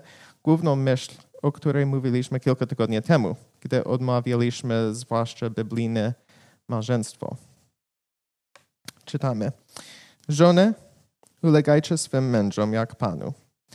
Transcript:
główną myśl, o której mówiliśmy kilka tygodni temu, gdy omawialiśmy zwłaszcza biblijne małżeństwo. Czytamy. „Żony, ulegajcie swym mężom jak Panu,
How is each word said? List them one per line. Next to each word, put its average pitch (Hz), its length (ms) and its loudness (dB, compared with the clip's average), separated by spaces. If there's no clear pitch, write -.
główną 160 320 2
myśl, 135 360 -2
o 143 100 0
której 143 340 -2
mówiliśmy 127 540 -2
kilka 127 260 0
tygodni 110 360 -2
temu, 117 340 2
gdy 127 220 -2
omawialiśmy 120 1120 -2
zwłaszcza 117 560 -6
biblijne 113 640 -4
małżeństwo. 113 680 -4
Czytamy. 131 460 -4
„Żony, 175 440 6
ulegajcie 151 540 4
swym 131 320 -2
mężom 107 440 0
jak 113 220 -2
Panu, 98 380 -6